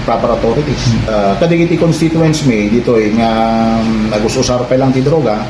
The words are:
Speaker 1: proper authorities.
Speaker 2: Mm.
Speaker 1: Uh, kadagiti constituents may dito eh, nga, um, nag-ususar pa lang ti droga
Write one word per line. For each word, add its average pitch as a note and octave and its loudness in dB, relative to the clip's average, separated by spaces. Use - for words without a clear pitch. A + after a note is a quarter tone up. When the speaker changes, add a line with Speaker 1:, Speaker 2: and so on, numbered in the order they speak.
Speaker 1:
proper A#2 0
authorities. A#2+ 0
Speaker 2:
Mm. A2 0
Speaker 1:
Uh, G#2 0
kadagiti E3+ 2
constituents D#3+ 0
may G#2+ 0
dito A#2+ 2
eh, G#2+ 0
nga, A2+ 2
um, A2 -2
nag-ususar A2+ -2
pa B2+ 0
lang C3 2
ti B2+ 0
droga B2+ 0